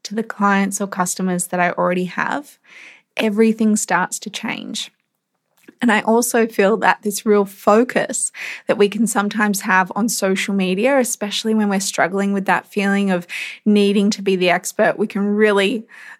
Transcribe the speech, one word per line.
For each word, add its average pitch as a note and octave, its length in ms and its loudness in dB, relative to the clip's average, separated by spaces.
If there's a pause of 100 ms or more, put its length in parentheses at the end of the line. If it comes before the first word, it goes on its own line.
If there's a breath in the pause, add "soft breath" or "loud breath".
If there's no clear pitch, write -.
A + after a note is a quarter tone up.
to G#3 100 -12
the A3 100 -2
clients G3 560 0
or G3+ 60 -4
customers F3+ 640 -2
that F3+ 120 -4
I F3 120 2
already F3+ 340 -2
have?" - 540 -6 (580 loud breath)
everything A3 580 2
starts - 440 -2
to - 100 -14
change. - 640 -10 (920)
And A#3+ 80 4
I G#3 100 4
also A#3 440 2
feel G#3 320 2
that - 240 0
this G#3 240 -6
real G#3 180 4
focus - 880 0 (360 loud breath)
that - 100 0
we G3+ 100 4
can G#3 200 -2
sometimes G#3 540 -2
have F#3+ 340 2
on G#3 140 0
social G3 440 -2
media, G3 460 2
especially A3 560 -2
when G#3 140 2
we're G3 100 0
struggling G3 540 -2
with G3 120 -2
that F3+ 220 -2
feeling G3 420 0
of F3+ 160 0 (400 loud breath)
needing G#3 460 4
to G3+ 100 -6
be F#3+ 140 0
the F3+ 160 2
expert, F3+ 480 0
we G3+ 80 -2
can G3+ 180 -4
really G#3 640 2 (320 loud breath)